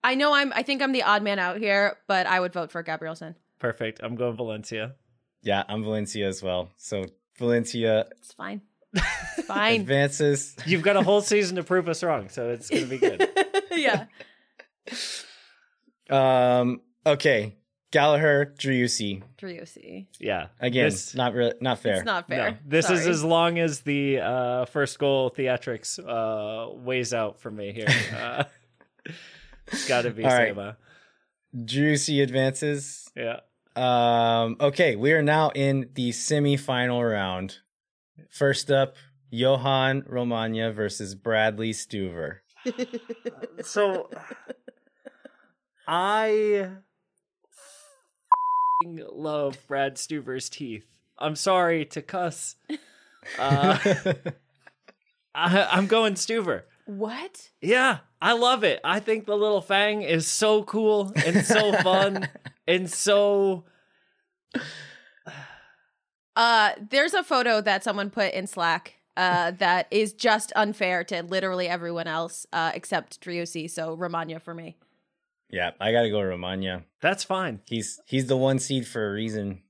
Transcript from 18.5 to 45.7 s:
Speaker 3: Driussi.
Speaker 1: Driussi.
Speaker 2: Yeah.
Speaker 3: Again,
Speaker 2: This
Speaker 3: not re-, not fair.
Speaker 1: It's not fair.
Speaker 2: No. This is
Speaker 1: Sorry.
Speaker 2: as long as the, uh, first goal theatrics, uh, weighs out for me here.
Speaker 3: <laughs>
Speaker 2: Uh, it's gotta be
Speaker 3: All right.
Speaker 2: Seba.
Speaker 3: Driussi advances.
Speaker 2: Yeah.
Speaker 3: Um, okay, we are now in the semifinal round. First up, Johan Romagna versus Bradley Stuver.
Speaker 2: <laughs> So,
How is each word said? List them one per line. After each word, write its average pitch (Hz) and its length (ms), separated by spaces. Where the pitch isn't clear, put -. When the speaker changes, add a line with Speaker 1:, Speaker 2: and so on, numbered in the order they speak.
Speaker 3:
Driussi. 117 640
Speaker 1:
Driussi. 180 720
Speaker 2:
Yeah. 90 280
Speaker 3:
Again, 127 240
Speaker 2:
This 101 300
Speaker 3:
not 123 180
re-, 120 280
not 127 180
fair. 104 160
Speaker 1:
It's 92 100
not - 220
fair. 110 240
Speaker 2:
No. 107 140
This 156 240
is 175 120
Speaker 1:
Sorry. 170 100
Speaker 2:
as 151 120
long 165 360
as 156 220
the, 139 400
uh, 123 440
first - 340
goal 135 300
theatrics, 127 680
uh, 110 760
weighs 123 400
out 110 280
for 107 100
me 104 220
here. 110 140
Speaker 3:
<laughs> 110 280
Speaker 2:
Uh, 120 280
it's - 200
gotta 123 240
be 110 120
Speaker 3:
All 135 80
right. 120 180
Speaker 2:
Seba. 101 280
Speaker 3:
Driussi 139 680
advances. 135 920
Speaker 2:
Yeah. 120 240
Speaker 3:
Um, 117 840
okay, 143 340
we 127 180
are 156 100
now 151 260
in 135 460
the 123 160
semifinal 123 1000
round. 95 460
First 139 420
up, 135 240
Johan 135 760
Romagna 113 640
versus 104 440
Bradley 110 560
Stuver. 87 680
Speaker 2:
<laughs> - 960
So, 196 460